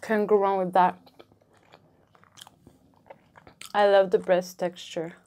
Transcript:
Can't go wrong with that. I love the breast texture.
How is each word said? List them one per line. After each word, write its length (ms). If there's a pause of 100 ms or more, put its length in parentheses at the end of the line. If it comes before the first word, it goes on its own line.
Can't 260
go 100
wrong 220
with 160
that. 240 (2750)
I 140
love 220
the 80
breast 400
texture. 560 (120)